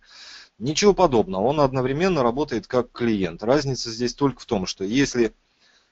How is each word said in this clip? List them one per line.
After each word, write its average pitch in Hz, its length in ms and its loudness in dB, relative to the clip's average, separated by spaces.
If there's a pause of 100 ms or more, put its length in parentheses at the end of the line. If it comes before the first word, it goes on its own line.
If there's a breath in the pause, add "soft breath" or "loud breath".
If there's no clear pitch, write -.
(580 loud breath)
Ничего 156 380 2
подобного, 104 480 2
он 143 160 0
одновременно 139 640 0
работает 120 420 -2
как 123 260 -2
клиент. 98 520 -2
Разница 135 480 -2
здесь 120 240 -6
только 139 240 -2
в - 60 -20
том, 95 200 -2
что - 180 -8
если 120 500 0 (580)